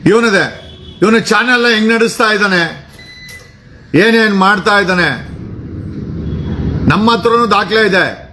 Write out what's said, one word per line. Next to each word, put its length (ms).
ಇವನದೇ. 540
ಇವನ 160
ಚಾನೆಲ್ನ 580
ಹೆಂಗ್ 140
ನಡೆಸ್ತಾ 420
ಇದ್ದಾನೆ, 320
ಏನೇನ್ 420
ಮಾಡ್ತಾ 420
ಇದ್ದಾನೆ, 540
ನಮ್ಮ 240
ಹತ್ರನೂ 400
ದಾಖಲೆ 360
ಇದೆ. 180